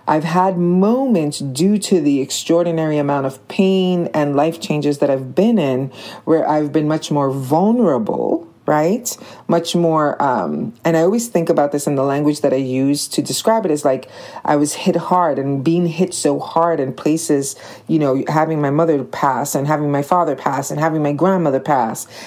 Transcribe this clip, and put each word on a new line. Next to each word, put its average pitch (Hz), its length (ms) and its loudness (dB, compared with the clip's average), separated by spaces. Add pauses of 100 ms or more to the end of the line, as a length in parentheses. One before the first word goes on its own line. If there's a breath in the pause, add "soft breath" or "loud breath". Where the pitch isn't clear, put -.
I've - 160 2
had 185 360 0
moments 185 840 2
due 156 380 0
to 190 220 2
the 143 200 2
extraordinary 160 800 0
amount 143 280 0
of - 220 -10
pain 185 640 2
and 143 220 0
life 160 240 0
changes 147 380 -2
that 143 120 2
I've 135 240 -2
been 220 240 4
in 135 300 0 (360 loud breath)
where 160 240 2
I've 151 240 0
been 151 140 2
much 156 240 -2
more 139 220 0
vulnerable, 156 1120 0 (200)
right? 165 500 0 (300 loud breath)
Much 170 300 0
more, 156 440 2
um, 143 540 -2 (100)
and 165 120 2
I 160 60 4
always 226 260 0
think 170 200 -2
about 147 220 2
this 143 160 -4
in 147 80 0
the 135 80 0
language 147 380 0
that 135 120 2
I 131 40 2
use 135 500 0
to - 160 -2
describe 220 420 0
it 165 60 0
is 147 140 -2
like, 131 240 0 (360 loud breath)
I 151 120 2
was 147 180 0
hit - 220 0
hard, 170 420 0
and 139 240 -2
being 170 240 2
hit 180 260 -2
so 143 280 0
hard 165 400 0
in 123 120 -4
places, 151 640 0 (320 loud breath)
you 156 140 2
know, 135 260 0
having 156 340 0
my 139 100 0
mother 151 340 2
pass 131 500 -2
and 143 140 -2
having 147 240 0
my 139 100 0
father 165 320 0
pass 139 380 -4
and 147 80 -4
having 160 200 0
my 147 120 0
grandmother 156 480 0
pass 120 480 -2 (180 loud breath)